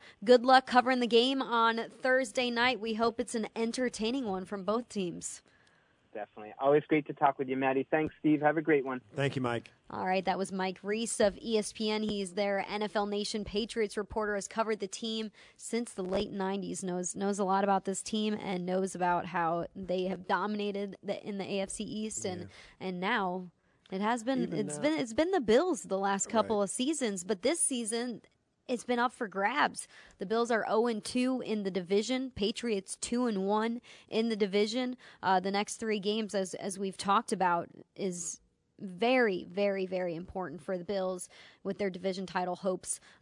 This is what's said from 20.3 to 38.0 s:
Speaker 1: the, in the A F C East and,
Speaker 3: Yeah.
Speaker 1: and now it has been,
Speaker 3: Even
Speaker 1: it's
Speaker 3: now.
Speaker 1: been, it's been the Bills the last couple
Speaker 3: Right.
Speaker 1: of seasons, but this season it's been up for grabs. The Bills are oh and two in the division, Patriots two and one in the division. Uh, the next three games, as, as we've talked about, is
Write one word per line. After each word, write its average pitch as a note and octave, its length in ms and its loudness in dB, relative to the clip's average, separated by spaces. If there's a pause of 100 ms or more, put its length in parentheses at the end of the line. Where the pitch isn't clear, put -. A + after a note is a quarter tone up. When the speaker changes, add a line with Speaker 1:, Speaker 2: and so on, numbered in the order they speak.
Speaker 1:
the, G3 200 -6
in G3+ 140 -8
the F#3+ 80 -4
A F#3+ 140 -2
F G3 100 -4
C - 140 -8
East G#3+ 420 -6
and, F3+ 160 -6
Speaker 3:
Yeah. - 460 -14
Speaker 1:
and F#3 120 -6
now F#3 460 0 (480)
it F#3+ 80 -2
has A3 220 0
been, B3+ 180 0
Speaker 3:
Even - 160 -2
Speaker 1:
it's G#3 200 -4
Speaker 3:
now. - 40 -8
Speaker 1:
been, D4+ 180 2
it's A#3 140 -4
been D#4+ 160 2
the F#4+ 100 2
Bills B3+ 440 4
the F#3+ 160 -2
last G3 280 0
couple G#3+ 300 2
Speaker 3:
Right. G3+ 60 2
Speaker 1:
of F#3+ 80 -2
seasons, B3+ 520 -2
but F#3+ 200 -2
this D#4 160 2
season A#3 600 -2 (460)
it's B3 180 -2
been B3 120 0
up A#3+ 160 2
for A#3 140 -4
grabs. G3+ 600 0 (300)
The G3+ 80 -8
Bills A3+ 240 2
are A3+ 180 2
oh A3 200 4
and A3 160 -2
two B3+ 420 0
in G#3+ 160 -2
the G3 80 -2
division, G#3+ 600 0
Patriots G#3+ 680 -2
two B3 260 0
and G3 180 0
one A3 360 0 (280)
in A3+ 200 0
the A3+ 60 0
division. G#3+ 600 0 (240)
Uh, F#3 200 4
the G3 100 -2
next G3+ 240 0
three G#3+ 240 -2
games, G#3 340 -2
as, F#3+ 220 -2
as F#3+ 240 -6
we've F#3+ 180 -4
talked G3+ 340 2
about, F3 380 2 (260)
is F3 440 -6 (400)